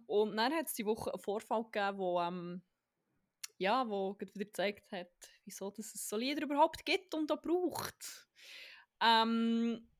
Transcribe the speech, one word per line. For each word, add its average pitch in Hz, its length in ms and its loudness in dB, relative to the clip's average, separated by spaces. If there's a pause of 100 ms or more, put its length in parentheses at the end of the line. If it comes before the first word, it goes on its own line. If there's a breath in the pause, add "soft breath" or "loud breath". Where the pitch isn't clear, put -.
und 208 300 2
dann 233 160 2
hat's 320 220 -2
die 214 100 -4
Woche 220 300 0
einen 190 80 -8
Vorfall 220 420 -2
gegeben, 202 320 -2
wo, 180 240 2
ähm, 175 400 -4 (960)
ja, 226 320 2
wo 196 240 -2
gerade 202 220 -12
wieder 202 100 -6
gezeigt 202 480 -4
hat, 180 160 -6 (380)
wieso 196 240 -10
dass - 240 -12
es - 120 -10
so 208 120 -4
Lieder 285 240 -2
überhaupt 302 420 4
gibt 349 300 -2
und 311 180 0
auch 302 80 0
braucht. - 880 -2 (720 loud breath)
Ähm, 226 880 4 (120)